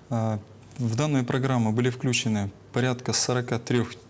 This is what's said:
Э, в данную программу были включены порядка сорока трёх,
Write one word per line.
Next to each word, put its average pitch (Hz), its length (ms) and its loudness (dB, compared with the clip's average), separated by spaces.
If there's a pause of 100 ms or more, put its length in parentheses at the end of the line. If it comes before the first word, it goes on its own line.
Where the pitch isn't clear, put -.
Э, 110 300 0 (400)
в 117 160 -2
данную 139 280 2
программу 127 480 2
были 120 200 2
включены 113 580 0 (240)
порядка 123 400 0
сорока 123 460 0
трёх, 120 340 0 (160)